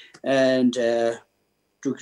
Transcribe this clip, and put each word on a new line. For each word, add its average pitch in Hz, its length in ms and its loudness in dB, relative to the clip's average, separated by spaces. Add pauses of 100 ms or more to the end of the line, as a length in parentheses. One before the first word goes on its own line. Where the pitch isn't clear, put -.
(240)
and, 131 520 2
uh, 117 380 0 (680)
to 131 200 -4